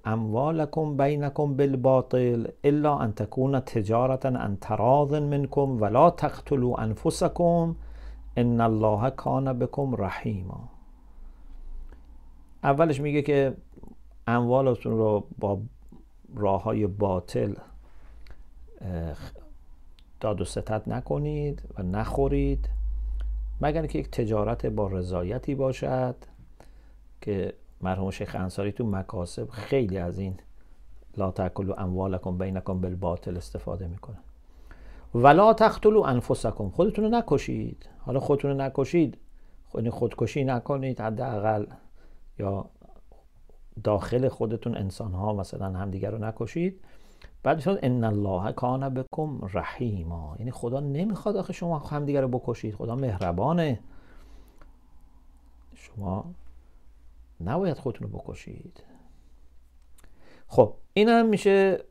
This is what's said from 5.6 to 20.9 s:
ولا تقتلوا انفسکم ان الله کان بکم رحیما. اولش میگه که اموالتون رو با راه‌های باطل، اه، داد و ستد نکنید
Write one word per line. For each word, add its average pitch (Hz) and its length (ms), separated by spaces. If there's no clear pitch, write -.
ولا 117 300
تقتلوا 131 680
انفسکم 165 1000
ان 120 240
الله 110 500
کان 131 480
بکم 127 380
رحیما. 98 720
اولش 143 380
میگه 147 220
که 139 340
اموالتون 120 720
رو 107 280
با 101 220
راه‌های 104 520
باطل، 101 680
اه، 82 360
داد 104 200
و 95 40
ستد 107 420
نکنید 147 760